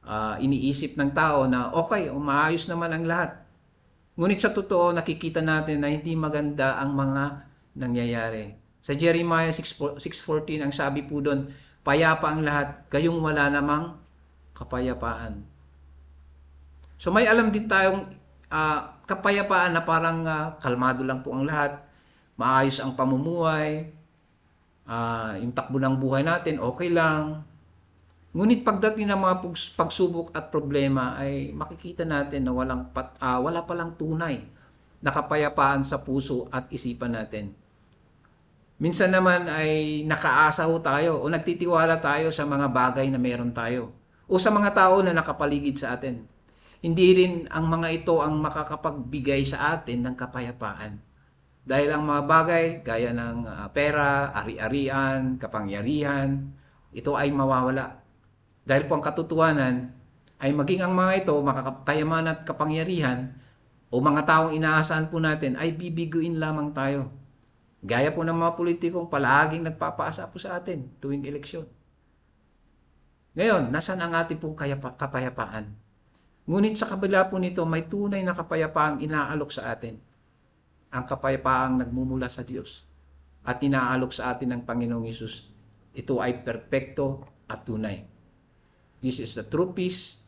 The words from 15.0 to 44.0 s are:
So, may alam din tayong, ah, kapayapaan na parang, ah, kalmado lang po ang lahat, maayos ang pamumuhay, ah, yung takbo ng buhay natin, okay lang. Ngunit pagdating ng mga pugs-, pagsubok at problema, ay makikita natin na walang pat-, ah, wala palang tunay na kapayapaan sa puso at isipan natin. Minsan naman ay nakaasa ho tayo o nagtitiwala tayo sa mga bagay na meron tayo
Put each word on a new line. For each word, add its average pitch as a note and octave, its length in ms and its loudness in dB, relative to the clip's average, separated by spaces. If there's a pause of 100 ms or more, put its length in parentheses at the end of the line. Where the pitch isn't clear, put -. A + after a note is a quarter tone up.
So, F3 160 -2
may A3 160 6
alam A3 240 6
din G#3+ 160 0
tayong, F#3+ 400 4 (400)
ah, D3+ 560 -2
kapayapaan F#3+ 680 2
na E3 100 0
parang, E3 400 2
ah, D#3 320 -4
kalmado B2+ 480 0
lang C3 160 -2
po C3+ 140 -8
ang C3+ 100 0
lahat, C#3+ 320 0 (560)
maayos C3 480 2
ang C3 160 -4
pamumuhay, D#3 920 0 (960)
ah, A2+ 500 -4
yung A#2+ 160 -6
takbo C3 240 -2
ng C3+ 160 2
buhay C3+ 320 2
natin, E3+ 320 0
okay D3 320 -2
lang. D#3 540 2 (880)
Ngunit G#3+ 320 6
pagdating G#3+ 420 2
ng G3 160 2
mga F#3 160 4
pugs-, F3 320 -6
pagsubok E3+ 640 0
at D#3 160 -8
problema, C#3 640 0
ay C#3 380 -4
makikita E3+ 500 -8
natin C#3+ 400 -2
na B2+ 80 0
walang B2+ 400 -2
pat-, - 300 -8
ah, B2+ 180 2
wala E3+ 240 -2
palang E3+ 320 -6
tunay D#3 460 -2 (580)
na D3 140 0
kapayapaan D3 720 2
sa C3+ 160 -4
puso C3 480 -4
at B2+ 180 -6
isipan A#2+ 460 -6
natin. G#2 400 -8 (1200)
Minsan F3 320 2
naman F3+ 400 4
ay D#3 560 0
nakaasa D#3 640 4
ho E3 80 2
tayo D#3 400 2
o - 80 -2
nagtitiwala E3 720 2
tayo D#3 320 0
sa D3+ 160 -2
mga C#3+ 240 2
bagay C3 400 2
na C3 80 0
meron B2 320 0
tayo A#2 400 -4 (400)